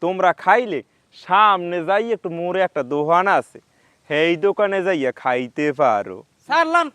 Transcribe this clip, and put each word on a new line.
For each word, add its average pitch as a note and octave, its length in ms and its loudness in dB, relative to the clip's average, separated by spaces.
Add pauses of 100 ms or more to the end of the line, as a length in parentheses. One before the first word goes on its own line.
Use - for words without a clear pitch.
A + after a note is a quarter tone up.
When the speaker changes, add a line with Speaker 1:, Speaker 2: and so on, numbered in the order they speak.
Speaker 1:
তোমরা F#3 320 0
খাইলে G3 500 0 (300)
সামনে F3+ 720 0
যাই G#3+ 280 -2
একটু F#3+ 160 -6
মোড়ে F3 320 -4
একটা E3 220 -2
দোকান D3+ 440 0
আছে, D#3+ 320 0 (480)
সেই D#3+ 280 0
দোকানে G3 480 0
যাইয়া D#3 280 -2
খাইতে B2+ 600 -4
পারো। G#2 500 0 (220)
Speaker 2:
স্যার, D#4+ 220 2
লাম, E4 280 0